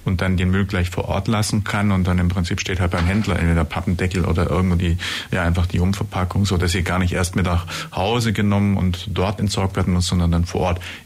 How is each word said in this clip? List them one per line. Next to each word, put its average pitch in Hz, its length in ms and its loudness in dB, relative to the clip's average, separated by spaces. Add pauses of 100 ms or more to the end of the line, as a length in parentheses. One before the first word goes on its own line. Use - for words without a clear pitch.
und 92 160 0
dann 92 160 0
den 92 140 2
Müll 98 160 2
gleich 90 240 -2
vor - 180 -4
Ort 98 180 -2
lassen 107 380 0
kann 104 260 0
und 92 160 2
dann 90 120 2
im 90 100 2
Prinzip 87 320 -2
steht 90 180 -4
halt 90 140 0
beim 85 140 0
Händler 95 340 0
entweder 82 240 2
Pappendeckel 90 600 -2
oder 87 240 0
irgendwo 90 280 2
die, 87 220 2 (340)
ja, 92 100 0
einfach 87 240 2
die 90 140 0
Umverpackung, 95 640 0
so 92 140 2
dass 87 140 2
sie 92 100 0
gar 90 180 0
nicht 92 140 0
erst 90 200 -2
mit 92 120 2
nach 87 200 0 (260)
Hause 113 400 0
genommen 101 440 2
und 90 340 -2
dort 95 300 0
entsorgt 98 340 0
werden 92 200 0
muss, 87 120 2
sondern 87 240 2
dann 85 140 2
vor - 160 -4
Ort. 87 200 0 (260)